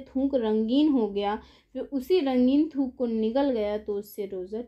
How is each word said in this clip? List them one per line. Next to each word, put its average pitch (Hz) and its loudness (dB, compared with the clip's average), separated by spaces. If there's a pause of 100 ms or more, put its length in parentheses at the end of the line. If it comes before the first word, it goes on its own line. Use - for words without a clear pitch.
थूक 277 -2
रंगीन 220 2
हो 233 2
गया, 202 -2 (380)
फिर 254 -8 (100)
उसी 311 0
रंगीन 269 4
थूक 269 -2
को 247 -2
निगल 226 0
गया 208 -2
तो 208 -6
उससे 202 -8
रोज़ा 196 -8